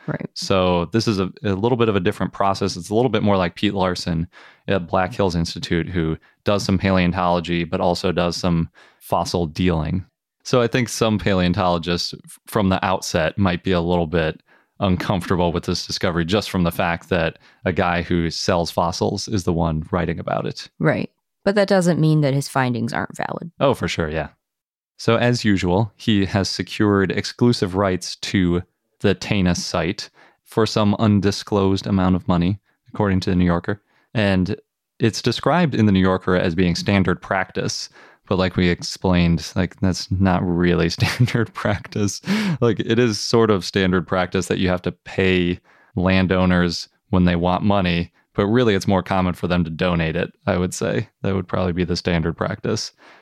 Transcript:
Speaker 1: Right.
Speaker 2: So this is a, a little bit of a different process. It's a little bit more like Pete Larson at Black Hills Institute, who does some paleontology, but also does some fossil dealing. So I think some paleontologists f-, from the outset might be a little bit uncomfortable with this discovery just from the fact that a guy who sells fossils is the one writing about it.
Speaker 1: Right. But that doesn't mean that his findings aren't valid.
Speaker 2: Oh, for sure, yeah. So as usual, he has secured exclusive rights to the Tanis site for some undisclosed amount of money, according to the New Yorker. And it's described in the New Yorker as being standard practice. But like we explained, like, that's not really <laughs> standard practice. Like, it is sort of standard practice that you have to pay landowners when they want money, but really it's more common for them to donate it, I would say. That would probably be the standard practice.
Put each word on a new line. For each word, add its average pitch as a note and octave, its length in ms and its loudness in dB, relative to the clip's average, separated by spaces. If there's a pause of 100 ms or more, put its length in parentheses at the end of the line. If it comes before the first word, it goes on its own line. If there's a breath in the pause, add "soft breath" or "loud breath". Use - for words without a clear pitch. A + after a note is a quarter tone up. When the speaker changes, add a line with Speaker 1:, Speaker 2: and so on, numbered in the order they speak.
Speaker 1:
Right. - 280 -8
Speaker 2:
So F2+ 520 2
this A2+ 220 0
is G#2+ 120 0
a, F2+ 120 -2 (120)
a G#2 100 0
little A#2 240 0
bit A#2 100 2
of G#2+ 80 0
a G2 60 2
different F#2 320 -2
process. G2 420 -2
It's F2 140 -12
a G#2 60 -4
little A#2+ 160 2
bit G#2 120 0
more G2+ 140 2
like F2+ 180 0
Pete G2+ 180 -2
Larson F2+ 540 -2 (400 loud breath)
at F#2+ 200 -2
Black F#2 260 0
Hills F#2 220 0
Institute, E2 520 -2
who E2 300 -2 (260 soft breath)
does G2+ 200 0
some G2 140 0
paleontology, F2 840 0
but E2+ 160 -4
also F#2 320 0
does F2 240 0
some E2 340 0 (300 soft breath)
fossil F2 460 -2
dealing. E2 600 -2 (380)
So B2+ 180 2
I A#2 60 2
think B2 220 0
some A2 300 0
paleontologists F2 920 0 (120)
f-, - 220 -20
from G#2 200 0
the F#2+ 160 0
outset F2+ 540 -2
might F2+ 260 0
be F#2+ 80 0
a F2 100 2
little F2 260 0
bit D#2+ 340 -2 (400 soft breath)
uncomfortable F2+ 720 0
with E2+ 120 -2
this F2+ 220 -4
discovery E2+ 380 -2
just G2 240 -2
from F#2+ 140 0
the E2+ 80 2
fact E2+ 380 -4
that E2 300 -2 (240 soft breath)
a F#2+ 80 0
guy F2 300 0
who E2+ 280 0
sells E2+ 420 -2
fossils G2 580 -2
is G2+ 160 -4
the F#2 80 0
one E2 380 -2
writing E2+ 280 -2
about - 260 -4
it. - 240 -10 (100)
Speaker 1:
Right. D#3+ 300 -2 (360)
But G3+ 100 0
that G3+ 120 2
doesn't F3+ 320 2
mean D#3 220 4
that C#3 120 0
his C#3 140 -2
findings A#2+ 460 -2
aren't - 240 -6
valid. - 420 -8
Speaker 2:
Oh, C3+ 140 2
for F#2+ 160 -2
sure, E2 200 -4
yeah. D2+ 200 -4 (680)
So A2+ 200 2
as A#2+ 260 2
usual, G2 540 2
he G2+ 280 2
has F#2+ 220 0
secured G2+ 640 0
exclusive G#2 640 0
rights F#2+ 420 0
to F2 460 0 (380)
the G2+ 120 2
Tanis F2+ 440 0
site - 520 -4 (360 soft breath)
for A2+ 200 0
some G#2 340 2
undisclosed G2 840 2
amount F#2 300 2
of F2 140 -4
money, F2+ 320 0 (320)
according G2 280 0
to - 80 -4
the F#2+ 60 0
New F2+ 100 2
Yorker. F2 360 -2 (320)
And G2 420 0 (440)
it's - 220 0
described C#3 540 0
in A2+ 100 4
the G#2 60 4
New F#2+ 80 4
Yorker F#2 380 2
as F2+ 180 0
being F2 200 2
standard F#2 460 0
practice. - 680 -6 (360 loud breath)
But G2 120 0
like F#2 180 0
we F2+ 140 2
explained, F2 840 0
like, F#2 280 -2
that's F#2 300 -2
not F#2+ 360 2
really F2 420 2
<laughs> - 80 -6
standard - 560 0
practice. - 680 -4 (400 loud breath)
Like, A2+ 180 2
it A2+ 180 0
is A#2 220 2
sort A2+ 320 2
of F#2+ 140 0
standard F#2 420 0
practice F2+ 400 -2
that F#2+ 120 0
you F#2 100 2
have F2+ 140 0
to F2+ 100 -2
pay F2+ 640 0 (480 soft breath)
landowners F2+ 800 2 (220)
when F2+ 160 4
they F2 100 4
want F2+ 280 0
money, F2+ 480 0 (220)
but G2+ 140 2
really A2+ 280 4
it's F#2 120 -2
more F#2+ 160 2
common F#2 300 0
for - 140 -6
them F2 160 2
to D#2+ 60 -2
donate D#2+ 460 0
it, - 180 -4 (140)
I F#2+ 100 0
would F#2 160 -2
say. - 340 -2 (140)
That F#2+ 140 -2
would F#2+ 120 -4
probably F#2 260 -2
be F2+ 100 -2
the F2 120 -2
standard E2+ 400 -2
practice. G#2 560 -6 (300 loud breath)